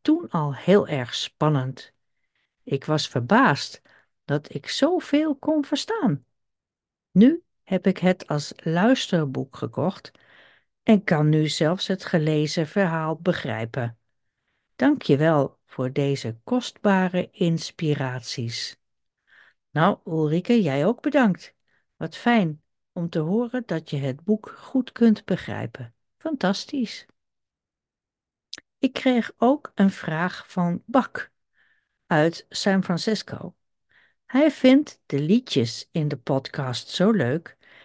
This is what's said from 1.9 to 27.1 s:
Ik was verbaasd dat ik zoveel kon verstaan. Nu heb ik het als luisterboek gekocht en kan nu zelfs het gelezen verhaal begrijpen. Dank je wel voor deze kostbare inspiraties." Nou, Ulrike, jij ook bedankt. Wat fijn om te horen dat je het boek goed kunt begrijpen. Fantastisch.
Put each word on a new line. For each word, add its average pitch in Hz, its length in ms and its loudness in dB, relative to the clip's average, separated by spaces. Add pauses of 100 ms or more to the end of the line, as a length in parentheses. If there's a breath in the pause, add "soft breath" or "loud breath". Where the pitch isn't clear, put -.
Ik - 220 -6
was 156 240 -2
verbaasd 151 760 0 (420 soft breath)
dat 147 300 -6
ik - 140 -10
zoveel 302 680 0
kon 302 280 0
verstaan. 302 600 -2 (840)
Nu 262 320 6 (200)
heb 185 240 -2
ik 190 120 0
het 185 280 0
als 147 300 -4
luisterboek 165 1000 0
gekocht 139 540 -6 (720 soft breath)
en 208 220 4
kan 151 240 2
nu 156 200 4
zelfs 165 380 0
het 185 180 -4
gelezen 156 640 0
verhaal 160 500 -2
begrijpen. 120 840 -4 (760)
Dank 277 260 2
je 143 140 4
wel 151 480 2
voor 131 280 -8
deze 139 520 -4
kostbare 190 840 -2
inspiraties." 139 1500 -4 (960 soft breath)
Nou, 170 360 2
Ulrike, 170 560 0
jij 143 240 0
ook 240 160 -2
bedankt. 262 520 0 (420)
Wat 165 200 -10
fijn 190 460 0 (300)
om 170 160 -6
te 170 100 -4
horen 226 480 -2
dat 160 240 -6
je 156 60 -4
het 135 280 -6
boek 214 340 -2
goed - 340 -4
kunt 226 320 2
begrijpen. 117 720 -8 (240)
Fantastisch. 254 880 -4 (1700)